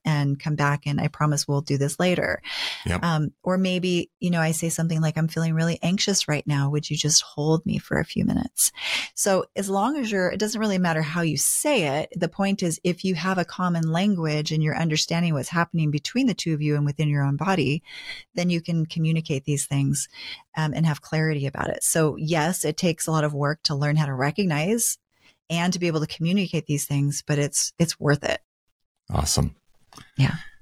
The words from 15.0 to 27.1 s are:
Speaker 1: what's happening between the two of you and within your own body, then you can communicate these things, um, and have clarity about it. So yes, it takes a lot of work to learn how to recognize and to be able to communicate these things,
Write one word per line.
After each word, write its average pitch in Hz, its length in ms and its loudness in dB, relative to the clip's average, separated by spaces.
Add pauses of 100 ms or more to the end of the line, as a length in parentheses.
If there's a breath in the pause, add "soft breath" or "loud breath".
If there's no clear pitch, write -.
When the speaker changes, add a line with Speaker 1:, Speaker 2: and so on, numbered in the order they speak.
Speaker 1:
what's 135 160 -2
happening 170 420 0
between 233 340 0
the 233 80 2
two 160 220 -2
of 147 60 -2
you 147 140 2
and 147 100 2
within 147 220 0
your 147 160 2
own 139 140 0
body, 160 460 0 (500 loud breath)
then 175 160 0
you 170 120 2
can 165 260 -2
communicate 160 580 0
these 143 220 0
things, 139 420 0 (480 loud breath)
um, 156 160 -2
and 165 140 2
have 151 160 -2
clarity 156 420 0
about - 220 -4
it. - 160 -4
So 156 320 2
yes, 160 500 0
it 156 120 -2
takes 165 280 0
a 160 60 -2
lot 156 120 4
of 151 120 0
work 143 280 -2
to 156 120 -2
learn 147 200 2
how 156 120 2
to 139 80 -4
recognize 160 800 0 (520 soft breath)
and 170 240 0
to 175 40 -4
be 170 100 0
able 160 120 2
to 151 80 -2
communicate 170 580 0
these 147 200 -2
things, 143 360 0